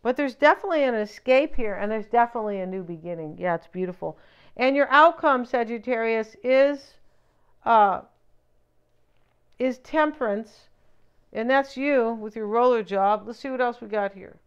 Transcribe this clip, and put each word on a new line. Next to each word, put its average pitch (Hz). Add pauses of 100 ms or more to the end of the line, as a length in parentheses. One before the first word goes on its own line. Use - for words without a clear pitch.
But 247
there's 277
definitely 320
an 247
escape 254
here, 208
and 202
there's 214
definitely 233
a 185
new 185
beginning. 165
Yeah, 175
it's 165
beautiful. 180 (380)
And 269
your 285
outcome, 294
Sagittarius, 226
is, 277 (720)
uh, 214 (1600)
is 247
Temperance, 262 (640)
and 226
that's 277
you 254
with 220
your 214
roller 233
job. 196
Let's 226
see 269
what 254
else 240
we 220
got 202
here. - (100)